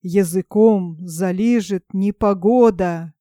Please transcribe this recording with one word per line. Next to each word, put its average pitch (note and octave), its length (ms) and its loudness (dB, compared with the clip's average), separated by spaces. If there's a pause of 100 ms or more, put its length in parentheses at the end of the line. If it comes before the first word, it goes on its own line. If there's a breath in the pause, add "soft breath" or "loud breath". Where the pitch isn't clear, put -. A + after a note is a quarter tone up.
языком F#3 960 0 (100)
залижет F#3 840 -2
непогода F#3+ 1300 0